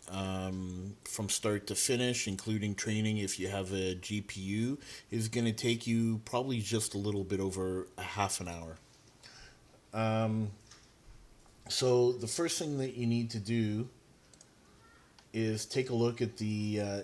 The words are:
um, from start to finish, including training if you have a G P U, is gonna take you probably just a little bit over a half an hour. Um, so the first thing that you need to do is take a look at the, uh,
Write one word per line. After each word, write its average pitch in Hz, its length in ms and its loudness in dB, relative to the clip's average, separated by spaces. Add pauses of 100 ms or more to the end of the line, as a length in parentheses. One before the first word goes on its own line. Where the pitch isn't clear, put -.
um, 95 960 -4
from 104 240 -4
start 104 400 0
to 101 80 -2
finish, 123 500 2
including 104 480 0
training 107 440 2
if 98 200 -2
you 92 100 -2
have 95 240 -2
a 92 220 0
G 101 280 -4
P - 180 -8
U, 110 380 0 (340)
is 110 160 0
gonna 117 240 2
take 117 340 0
you 113 380 4
probably 127 340 0
just 104 360 0
a 101 40 -2
little 101 240 0
bit 95 160 -2
over 92 480 0 (120)
a - 40 -6
half 98 380 0
an 90 80 -8
hour. 82 300 -10 (1120)
Um, 110 580 2 (1160)
so 123 440 6
the 117 140 -2
first 165 320 0
thing 147 200 -2
that 131 180 -2
you 120 100 0
need 117 240 2
to 113 80 -4
do 110 520 0 (1500)
is 110 300 0
take 131 240 -2
a 123 40 0
look 117 280 4
at 117 140 -2
the, 104 440 0
uh, 101 240 -2